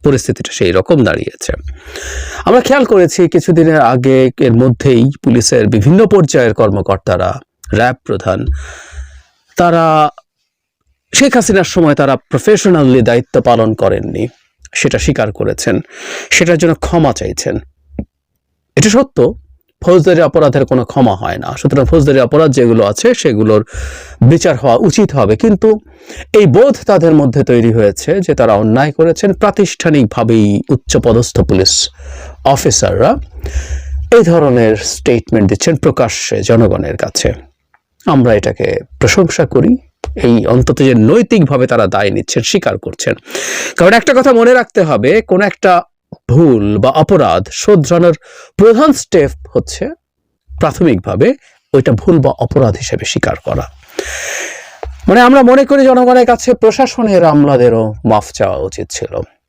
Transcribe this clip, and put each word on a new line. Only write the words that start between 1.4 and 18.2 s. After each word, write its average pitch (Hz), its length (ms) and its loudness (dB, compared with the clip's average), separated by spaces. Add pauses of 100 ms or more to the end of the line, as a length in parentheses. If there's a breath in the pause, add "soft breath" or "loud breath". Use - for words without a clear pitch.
আমরা 233 160 4
খেয়াল 262 240 0
করেছি 180 420 2
কিছুদিনের 160 520 2
আগে 131 600 2
এর 123 140 2
মধ্যেই 123 520 2 (180)
পুলিশের 117 440 0
বিভিন্ন 131 380 2
পর্যায়ের 151 480 2
কর্মকর্তারা, 95 840 -2 (380)
র্যাব 123 260 0
প্রধান, 95 420 -4 (1120 loud breath)
তারা 160 520 2 (1040)
শেখ 269 200 2
হাসিনার 196 280 2
সময় 160 320 0
তারা 135 220 0 (120)
প্রফেশনালি 147 720 2
দায়িত্ব 120 400 0
পালন 113 320 0
করেননি, 101 540 -4 (480)
সেটা 131 240 -2
স্বীকার 110 320 -2
করেছেন, 101 480 -4 (500 loud breath)
সেটার 170 280 0
জন্য 165 180 0
ক্ষমা 151 380 0
চাইছেন। - 460 -8 (1160)